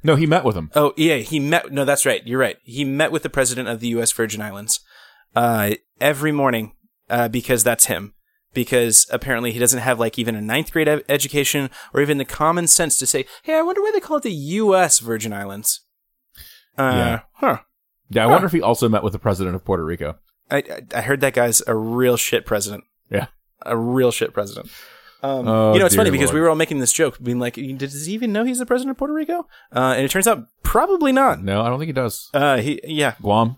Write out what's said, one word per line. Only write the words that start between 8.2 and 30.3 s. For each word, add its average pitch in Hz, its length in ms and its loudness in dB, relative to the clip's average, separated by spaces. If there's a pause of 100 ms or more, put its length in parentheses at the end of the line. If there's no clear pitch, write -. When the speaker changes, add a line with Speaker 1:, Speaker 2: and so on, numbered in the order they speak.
Speaker 2:
Because 120 560 2
apparently 120 440 -4
he 117 60 -8
doesn't 123 200 2
have, 120 180 0
like, 117 220 -2
even 117 160 -2
a 104 60 -8
ninth 120 320 -4
grade 156 160 2
ed-, 147 180 0
education 139 640 0 (240)
or 135 80 2
even 147 160 0
the 135 80 -4
common 170 420 -2
sense 156 300 2
to 135 100 -4
say, 135 180 -2 (180)
"Hey, 311 120 -2
I 320 60 2
wonder 381 200 -2
why 427 120 -2
they 403 80 0
call 302 160 -4
it - 60 -4
the 233 100 -2
U 185 420 0
S 180 240 4
Virgin 113 320 -4
Islands." 101 500 -6 (960)
Uh, 139 40 -2 (140)
Speaker 1:
Yeah. 120 240 0 (160)
Speaker 2:
huh. 190 220 0 (520)
Speaker 1:
Yeah, 110 140 2
I - 20 4
Speaker 2:
Huh. 120 60 6
Speaker 1:
wonder 185 160 6
if 156 60 -2
he 165 80 2
also 113 280 2
met 107 140 2
with 98 100 -2
the 101 60 -6
president 92 360 -2
of 92 80 -8
Puerto 87 220 -2
Rico. 76 320 -6 (340)
Speaker 2:
I, 139 60 0
I, - 240 -6 (140)
I 120 60 -2
heard 135 200 0
that 135 120 2
guy's 120 320 2
a 113 100 0
real 120 420 2
shit - 280 -2
president. 104 380 -4 (260)
Speaker 1:
Yeah. 98 180 -4 (380)
Speaker 2:
A 117 120 -2
real 123 340 2
shit - 220 -4
president. 101 360 -6 (540)
Um, 131 240 -4
Speaker 1:
Oh, 110 260 4
Speaker 2:
you 107 60 6
know, - 80 6
it's 98 80 4
Speaker 1:
dear 104 60 4
Speaker 2:
funny 151 100 4
because 135 160 2
Speaker 1:
Lord. 147 80 -2
Speaker 2:
we 156 60 2
were 165 80 4
all 160 60 2
making 160 220 -2
this 127 160 0
joke, 151 280 0
being 123 180 -2
like, 123 160 -4
"Does 139 500 -10
he 180 80 -6
even 220 180 -4
know 214 120 0
he's 247 160 -2
the 247 80 -6
president 254 240 -2
of 247 80 -8
Puerto 285 160 -4
Rico?" 330 320 -4 (280)
Uh, 131 220 2
and 135 80 0
it 131 60 -2
turns 190 160 2
out 190 180 0 (160)